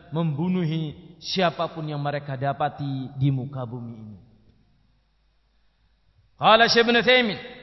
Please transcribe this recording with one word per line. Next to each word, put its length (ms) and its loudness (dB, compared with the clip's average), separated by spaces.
membunuhi 1120 -2
siapapun 640 -2
yang 160 -6
mereka 320 -6
dapati 800 -4
di 160 0
muka 320 -6
bumi 320 -12
ini. 240 -18
Qala 320 6
Syekh 220 4
Ibnu 160 4
Taimin 340 4